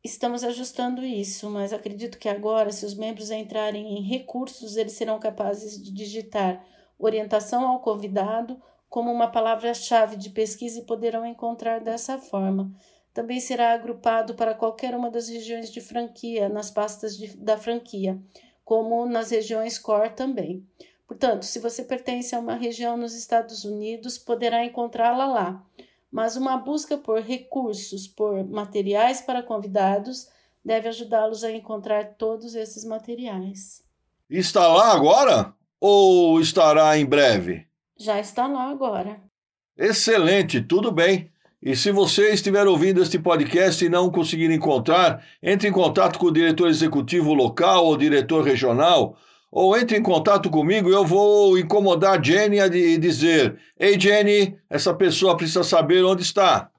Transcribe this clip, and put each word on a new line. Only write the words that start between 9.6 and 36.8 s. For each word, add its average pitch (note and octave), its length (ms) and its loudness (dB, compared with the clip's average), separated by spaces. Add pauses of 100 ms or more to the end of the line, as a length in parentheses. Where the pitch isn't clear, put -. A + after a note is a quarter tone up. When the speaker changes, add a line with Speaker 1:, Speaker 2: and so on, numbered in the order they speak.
Speaker 1:
de G3 140 -14
pesquisa A3 480 -8
e A#3 80 -16
poderão A3+ 400 -6
encontrar A#3 540 -8
dessa A#3 380 -8
forma. G3 540 -4 (400)
Também A#3+ 280 -8
será A#3+ 320 0
agrupado A3+ 600 -4
para A3+ 180 -2
qualquer A3+ 420 -6
uma A#3+ 160 -6
das A#3 200 -8
regiões A3+ 420 -12
de A#3 80 -14
franquia, A#3 680 -8
nas G#3 200 -8
pastas G#3 460 -6
de, G3+ 220 -16
da G#3+ 180 -2
franquia, G#3 640 -8 (420)
como A3+ 440 -2
nas A3+ 240 -4
regiões A3 480 -4
core G#3+ 320 -2
também. G#3+ 560 -8 (420)
Portanto, A3+ 380 -2
se - 120 -8
você A#3 240 -8
pertence B3 520 -8
a A#3+ 40 -6
uma A#3 180 -8
região A#3 380 -8
nos A#3 200 -8
Estados A3+ 500 -4
Unidos, A3 540 -10
poderá A#3 480 -2
encontrá-la A#3+ 600 -2
lá. F#3+ 380 -4 (480)
Mas A3+ 240 -4
uma C4 220 -2
busca D4 400 -6
por A3+ 240 -4
recursos, A3+ 840 -8
por G3+ 380 -6
materiais G#3 760 -2
para B3 200 -6
convidados, G3+ 840 -4 (340)
deve A3 260 -4
ajudá-los A3 540 -4
a A3+ 80 -6
encontrar G#3 680 -6
todos A3+ 360 -6
esses A3 300 -10
materiais. A3 960 -12 (460)
Speaker 2:
Está F3+ 400 2
lá G3 240 8
agora E3 600 4 (260)
ou F#3 580 6
estará D#3 600 6